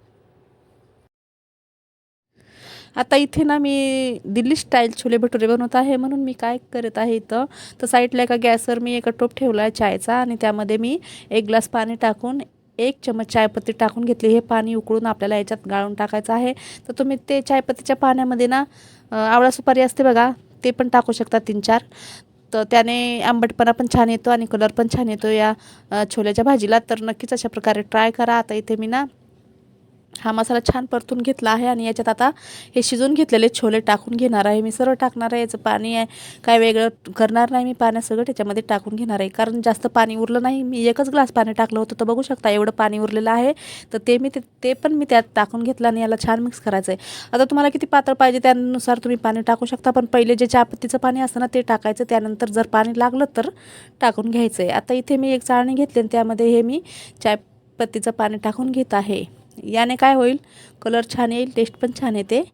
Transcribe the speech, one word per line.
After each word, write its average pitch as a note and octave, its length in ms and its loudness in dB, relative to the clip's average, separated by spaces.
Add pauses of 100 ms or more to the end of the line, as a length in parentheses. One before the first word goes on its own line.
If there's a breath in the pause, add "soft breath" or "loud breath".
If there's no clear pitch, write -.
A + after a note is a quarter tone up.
(3000 loud breath)
आता B3+ 200 0
इथे C#4+ 260 0
ना D4 160 2
मी C4+ 680 0
दिल्ली A#3+ 320 0
स्टाईल A#3+ 400 2
छोले A#3+ 200 0
भटुरे A3+ 300 0
बनवत A#3+ 300 0
आहे, C4 200 2
म्हणून C4+ 240 -2
मी C4 120 -4
काय A#3+ 260 -6 (140)
करत A#3 260 -6
आहे A3+ 180 0
इथं, A3+ 280 -4 (380 loud breath)
तर B3+ 40 -4
साईडला B3 360 2
एका A#3+ 200 0
गॅसवर A#3 360 0
मी A#3+ 140 -4
एक A#3+ 160 -4
टोप A#3+ 280 -4
ठेवला A3 260 0
आहे A3 80 0
चायचा G#3 440 -2
आणि B3 260 -2
त्यामध्ये G#3+ 360 -2
मी B3 220 -2 (320 loud breath)
एक A3 140 0
ग्लास A3 240 0
पाणी A3+ 260 -4
टाकून A#3+ 440 -2 (400)
एक C4 260 -2
चम्मच A3 280 -6
चायपत्ती A3 400 0
टाकून A3+ 320 -2
घेतली. A3+ 240 0
हे A3+ 120 6
पाणी A3+ 340 -4
उकळून A3 320 -2
आपल्याला G#3+ 300 -2
याच्यात G#3 320 -6
गाळून G3 260 -4
टाकायचं G#3+ 380 -4
आहे. B3 200 0
तर - 460 -16
तुम्ही C4+ 180 0 (120)
ते C#4 120 0
चायपत्तीच्या C4 560 -2
पाण्यामध्ये B3+ 500 2
ना, C4 180 0 (460 soft breath)
अ, - 40 -10
आवळा A3+ 360 4
सुपारी C4 300 2
असते B3+ 220 2
बघा, B3 280 6 (340)
ते B3 60 2
पण B3 180 -2
टाकू A#3+ 240 4
शकता A3+ 260 -2
तीन A3 220 -4
चार, A3+ 220 2 (720 loud breath)
तर A3 180 0
त्याने A#3+ 500 2
आंबटपणा A#3 520 2
पण B3 220 0
छान A#3 160 4
येतो A3+ 200 -2
आणि A#3 160 0
कलर A3 260 0
पण A#3 140 0 (100)
छान B3 120 -2
येतो G#3+ 200 -4
या, G#3+ 240 2 (380 loud breath)
अ, G#3 200 0
छोल्याच्या G#3 340 0
भाजीला. A3+ 340 4
तर A3+ 220 -2
नक्कीच A3+ 320 -6
अशा A#3 160 -4
प्रकारे G#3 340 -2
ट्राय A3 280 0
करा. A#3 240 0
आता A3+ 200 -2
इथे A3 220 -4
मी A3 100 -6
ना B3+ 180 -2 (1120)
हा A3 140 -4
मसाला A3+ 280 0
छान B3+ 240 -2
परतून B3 360 -4
घेतला A#3+ 300 -2
आहे A#3 160 2
आणि A#3+ 180 -2
याच्यात A3+ 240 -2
आता A#3+ 220 2 (460 loud breath)
हे B3 60 2
शिजून B3+ 320 0
घेतलेले A#3 340 4
छोले A3 320 0
टाकून A3 360 0
घेणार A#3 300 2
आहे. G#3+ 140 2
मी A3 100 -4
सरळ C4 240 0
टाकणार A#3+ 380 -2
आहे, A#3+ 100 0
याचं A3+ 160 -6
पाणी A3 360 -2
आहे A3+ 120 0 (380 loud breath)
काय A#3 140 6
वेगळं A3+ 300 4 (280)
करणार A3+ 340 2
नाही B3+ 140 0
मी, B3+ 80 -4
पाण्यासकट A3+ 560 0
याच्यामध्ये G#3 400 -4
टाकून G#3 280 -4
घेणार A3 240 -4
आहे, F#3+ 80 -2
कारण A3+ 360 -2
जास्त A3+ 220 0
पाणी A3 300 2
उरलं A#3 260 -2
नाही. C4 200 -2
मी B3 220 -4
एकच A#3 240 2
ग्लास C4+ 240 2
पाणी A3 200 0
टाकलं A3 260 -2
होतं, A3 220 -6
तर A3+ 40 0
बघू A#3 180 -2
शकता B3+ 280 -2
एवढं G#3 200 2
पाणी G#3+ 280 0
उरलेलं A3 320 -2
आहे. A#3+ 220 2 (400 loud breath)
तर A3+ 140 -4
ते A#3+ 120 4
मी C4 100 -2
ते, C4+ 120 -6 (220)
ते B3+ 100 0
पण D4+ 200 -2
मी D4 180 0
त्यात A#3 120 6 (120)
टाकून A3 280 0
घेतलं A#3+ 260 0
आणि A3+ 120 0
याला A3 240 0
छान A3+ 160 0
मिक्स A#3+ 200 -6
करायचं F#3+ 320 -2
आहे. F#3+ 60 -4 (340 loud breath)
आता B3 120 4
तुम्हाला C#4+ 240 2
किती C#4 180 -4
पातळ C4+ 260 2
पाहिजे C4 260 4
त्यानुसार B3 600 2
तुम्ही A#3+ 180 -2
पाणी A3+ 240 -2
टाकू A#3 260 0
शकता, B3+ 240 -2
पण B3 140 2
पहिले A#3+ 300 2
जे A#3+ 120 2
चहापत्तीचं A#3+ 520 0
पाणी B3+ 220 0
असतं B3+ 200 -4
ना B3 140 -2
ते B3+ 80 2
टाकायचं, G#3+ 460 -2
त्यानंतर G#3+ 400 -2
जर A3+ 180 0
पाणी A3+ 320 0
लागलं B3 260 2 (120)
तर A#3+ 140 -2 (500 loud breath)
टाकून A3 300 0
घ्यायचं A3+ 320 0
आहे. F3 100 -2
आता B3 220 -2
इथे B3+ 220 0
मी C4+ 140 0
एक B3+ 120 0
चाळणी B3 320 0
घेतली C4+ 260 0
आणि A3 120 -2
त्यामध्ये A3+ 340 0
हे A#3 160 4
मी C4 200 -2 (400 loud breath)
चायपत्तीचं A3 880 -4
पाणी G#3+ 260 -4
टाकून A3+ 340 -4
घेत B3+ 240 -2
आहे. G3 480 -4 (180)
याने A3+ 340 0
काय C4 180 6
होईल, B3+ 220 2 (460 loud breath)
कलर A3+ 220 0 (100)
छान A#3 180 -2
येईल, B3 240 -4
टेस्ट A3+ 200 0
पण B3 140 -4 (100)
छान A#3 160 -2
येते. G#3+ 260 0 (120)